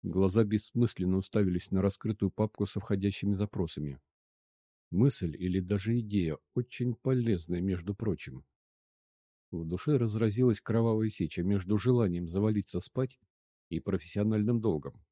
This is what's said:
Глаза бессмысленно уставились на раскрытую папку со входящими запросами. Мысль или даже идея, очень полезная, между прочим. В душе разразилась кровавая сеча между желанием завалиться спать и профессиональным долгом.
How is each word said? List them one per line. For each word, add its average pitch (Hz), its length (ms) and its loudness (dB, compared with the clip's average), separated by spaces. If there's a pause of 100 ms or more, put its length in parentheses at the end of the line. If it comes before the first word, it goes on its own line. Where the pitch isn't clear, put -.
Глаза 95 420 2
бессмысленно 104 720 0
уставились 95 540 0
на 95 100 2
раскрытую 101 500 -2
папку 107 340 -2
со - 140 -8
входящими 98 540 -2
запросами. 82 680 -4 (920)
Мысль 92 460 2
или 90 220 0
даже 101 400 0
идея, 101 380 0 (160)
очень 123 420 -4
полезная, 101 640 0
между 92 340 -2
прочим. 95 520 -6 (1040)
В 82 140 -6
душе 90 320 0
разразилась 113 640 2
кровавая 113 480 2
сеча 87 340 -4
между 98 340 2
желанием 95 520 2
завалиться 101 500 0
спать - 400 -6 (500)
и 80 100 -4
профессиональным 107 840 0
долгом. 76 500 -2